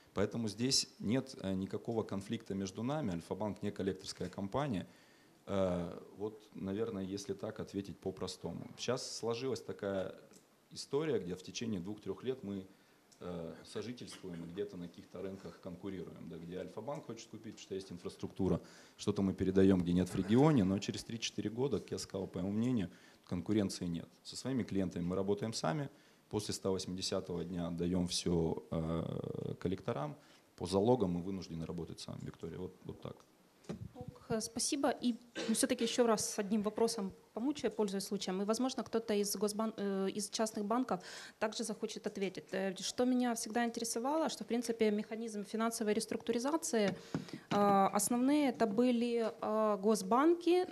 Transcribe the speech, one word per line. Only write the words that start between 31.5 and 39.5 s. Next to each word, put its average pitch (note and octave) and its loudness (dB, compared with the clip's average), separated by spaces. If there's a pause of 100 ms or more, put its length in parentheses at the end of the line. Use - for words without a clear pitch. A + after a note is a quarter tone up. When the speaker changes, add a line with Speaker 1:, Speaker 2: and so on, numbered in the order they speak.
Speaker 1:
работать E2+ -8
сами, - -10
Виктория. - -10
Вот, F#2 -8 (100)
вот - -10
так. - -10 (800)
Speaker 2:
Ок, - -14
э, A3 0
спасибо. C#4 0
И, A#3+ 0 (340)
ну, A3 4
все-таки A#3+ 2
еще A#3 4
раз A3 2
с - -4
одним G#3 2
вопросом G#3+ 0 (220)
помучаю, B3+ 0
пользуясь G3 0
случаем. G3 -2
И, - 0
возможно, A3+ 0
кто-то A3+ -2
из G3+ 2
госбан-, G#3+ 0